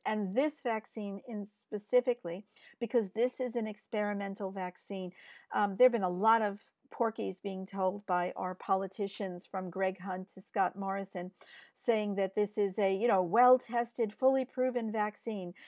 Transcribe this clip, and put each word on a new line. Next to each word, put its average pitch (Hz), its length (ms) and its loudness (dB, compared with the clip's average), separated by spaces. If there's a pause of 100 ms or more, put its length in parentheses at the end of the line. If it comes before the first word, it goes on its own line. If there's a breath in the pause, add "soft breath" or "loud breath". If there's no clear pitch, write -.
And 208 280 -2
this 294 200 2 (100)
vaccine 214 640 -6
in 208 200 -8 (120)
specifically, 208 840 -2 (340 loud breath)
because 226 320 0
this 247 280 0
is 247 160 -4
an 226 120 -2
experimental 208 840 -4
vaccine, 185 600 -8 (420 loud breath)
um, 202 240 0
there 247 80 8
have 247 60 6
been 214 120 0
a 180 60 2
lot 220 320 4
of 202 180 -2 (340)
porkies 214 480 -4
being 190 240 -6
told 196 400 -2
by 180 300 0
our 185 180 -4
politicians 190 960 -4
from 185 220 -6
Greg 190 280 0
Hunt 185 360 -8
to 196 60 -18
Scott 190 340 -2
Morrison, 190 560 -6 (520 loud breath)
saying 214 320 0
that 190 200 0
this 208 220 0
is 196 200 0
a, 196 160 4
you 202 140 2
know, 196 160 4
well-tested, 233 920 4
fully 262 320 2
proven 247 460 -2
vaccine. 208 600 -4 (140 loud breath)